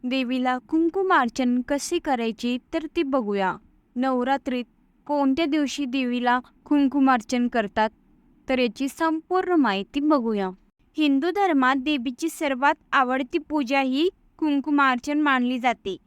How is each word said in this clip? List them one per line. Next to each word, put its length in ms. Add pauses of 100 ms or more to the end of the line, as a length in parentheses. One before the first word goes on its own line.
देवीला 540
कुंकुमार्चन 1040
कसे 380
करायचे 580 (160)
तर 120 (100)
ते 80
बघूया. 520 (400)
नवरात्रीत 720 (400)
कोणत्या 400
दिवशी 400
देवीला 540 (260)
कुंकुमार्चन 800
करतात, 420 (600)
तर 100
याची 300
संपूर्ण 640
माहिती 480
बघूया. 500 (480)
हिंदू 340
धर्मात 440
देवीची 540
सर्वात 460 (160)
आवडती 460
पूजा 440
ही 280 (280)
कुंकुमार्चन 840
मानली 380
जाते. 480